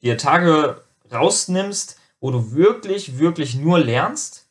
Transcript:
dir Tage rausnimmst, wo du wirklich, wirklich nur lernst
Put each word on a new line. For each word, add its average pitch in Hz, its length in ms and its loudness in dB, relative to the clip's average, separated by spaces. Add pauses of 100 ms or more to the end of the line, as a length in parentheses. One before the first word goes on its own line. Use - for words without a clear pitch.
dir 120 160 0
Tage 156 640 2 (300)
rausnimmst, 185 840 -2 (220)
wo 131 100 -4
du 117 220 -2
wirklich, 190 680 0
wirklich 156 360 -2
nur 160 240 2
lernst 147 720 -2